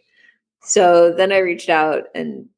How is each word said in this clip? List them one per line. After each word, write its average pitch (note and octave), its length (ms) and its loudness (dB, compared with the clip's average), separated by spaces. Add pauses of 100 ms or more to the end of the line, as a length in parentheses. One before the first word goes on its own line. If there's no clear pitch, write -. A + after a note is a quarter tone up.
(600)
So F3 520 2
then F#3+ 180 -2
I G3 60 0
reached F3 320 -4
out D#3 440 -2
and D3+ 340 -12 (100)